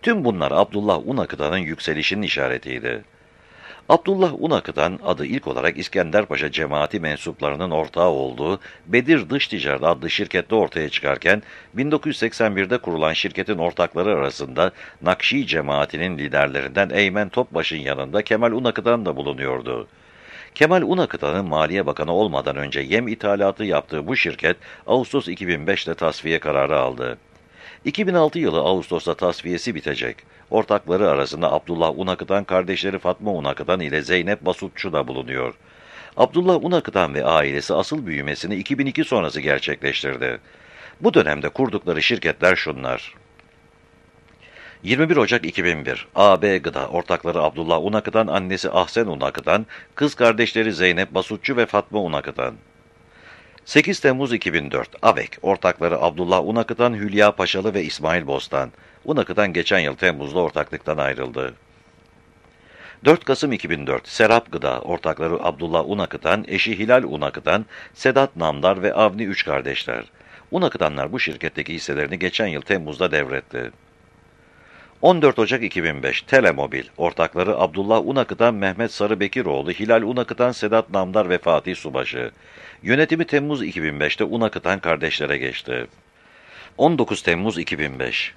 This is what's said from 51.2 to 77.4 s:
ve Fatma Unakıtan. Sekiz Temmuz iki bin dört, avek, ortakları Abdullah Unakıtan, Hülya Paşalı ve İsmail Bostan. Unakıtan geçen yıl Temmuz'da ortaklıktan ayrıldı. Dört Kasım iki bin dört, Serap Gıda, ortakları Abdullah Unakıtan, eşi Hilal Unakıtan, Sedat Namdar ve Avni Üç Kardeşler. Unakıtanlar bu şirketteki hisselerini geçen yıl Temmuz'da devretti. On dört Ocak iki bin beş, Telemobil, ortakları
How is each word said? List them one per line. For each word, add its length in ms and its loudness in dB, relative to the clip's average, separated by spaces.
ve 100 4
Fatma 340 0
Unakıtan. 540 -4
Sekiz 360 2
Temmuz 320 2
iki 200 -2
bin 180 -2
dört, 180 -4
avek, 400 2
ortakları 600 0
Abdullah 420 2
Unakıtan, 500 0
Hülya 380 4
Paşalı 420 -2
ve 100 0
İsmail 420 -2
Bostan. 440 -4
Unakıtan 480 0
geçen 260 2
yıl 160 0
Temmuz'da 460 0
ortaklıktan 560 -2
ayrıldı. 580 -4
Dört 200 6
Kasım 280 2
iki 180 -4
bin 160 -4
dört, 220 -4
Serap 440 4
Gıda, 280 -2
ortakları 640 -2
Abdullah 440 0
Unakıtan, 600 0
eşi 300 -2
Hilal 240 4
Unakıtan, 640 -2
Sedat 420 2
Namdar 460 2
ve 120 0
Avni 300 2
Üç 200 -4
Kardeşler. 600 -4
Unakıtanlar 600 0
bu 80 -4
şirketteki 540 -6
hisselerini 440 -4
geçen 280 -2
yıl 160 -6
Temmuz'da 480 -2
devretti. 600 -4
On 220 4
dört 160 6
Ocak 240 2
iki 220 -4
bin 180 -2
beş, 200 -2
Telemobil, 600 2
ortakları 640 0